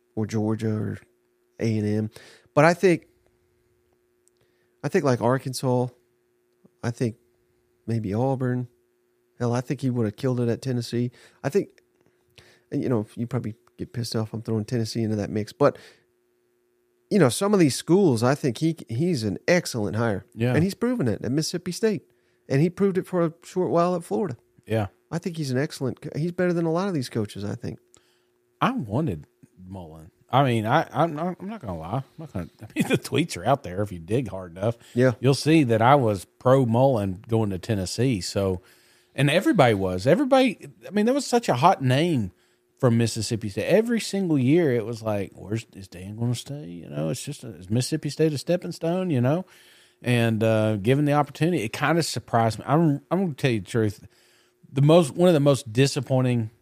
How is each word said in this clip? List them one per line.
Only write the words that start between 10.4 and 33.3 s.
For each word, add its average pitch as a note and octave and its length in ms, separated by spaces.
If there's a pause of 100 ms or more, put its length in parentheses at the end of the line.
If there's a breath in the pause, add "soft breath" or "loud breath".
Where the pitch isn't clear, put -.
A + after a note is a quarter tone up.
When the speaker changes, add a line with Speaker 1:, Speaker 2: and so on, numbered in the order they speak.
Speaker 1:
it A#2+ 80
at A2+ 120
Tennessee. A#2+ 500 (320 soft breath)
I C#3 60
think, G3 200 (1040 soft breath)
and, C#3+ 120
you A2 60
know, A2 160 (100)
you A#2 100
probably A2 300 (220)
get - 160
pissed A#2 240
off A2 160
I'm G#2+ 80
throwing A2 240
Tennessee A#2 380
into G#2+ 120
that G2 140
mix, G#2 240
but, D3 240 (1300 loud breath)
you G3+ 100
know, C#3 100
some G3 240
of G3+ 60
these D3 160
schools, D#3 460
I B2 140
think C3+ 240
he, D#3+ 160 (120)
he's C3+ 360
an G2+ 140 (100)
excellent A#2+ 480
hire. G#2+ 300 (100)
Speaker 2:
Yeah. A#2+ 180
Speaker 1:
And D3+ 100
he's F#3+ 120
proven A#3 320
it G#2 160
at G#2 80
Mississippi E3 400
State. G3+ 320 (440)
And C#3 140
he F3+ 80
proved F#3+ 280
it F3+ 100
for F3 180
a D#3+ 80 (100)
short F3+ 280
while E3+ 240
at F3 80
Florida. F#3+ 340 (280)
Speaker 2:
Yeah. G#2+ 220 (260)
Speaker 1:
I E3 40
think E3+ 180
he's D3 160
an B2 60
excellent C3+ 440
co-, D3+ 140
he's E3+ 160
better F3+ 220
than E3+ 120
a D#3+ 60
lot F3+ 160
of F#3+ 60
these C3+ 160
coaches, G2+ 340
I G#2+ 120
think. - 240 (840 soft breath)
Speaker 2:
I F3+ 100
wanted A2+ 560 (400)
Mullen. E2 440 (180)
I C3 160
mean, A2+ 200
I, C3+ 280
I'm D#3 220
not, F3 260
I'm F#3+ 80
not A3 100
gonna F2 180
lie. F2 200
I'm C#3 60 (140)
not E3 140
gonna, F2 240
<laughs> - 60
I G#2+ 140
mean, - 120
the B3+ 100
tweets D3 380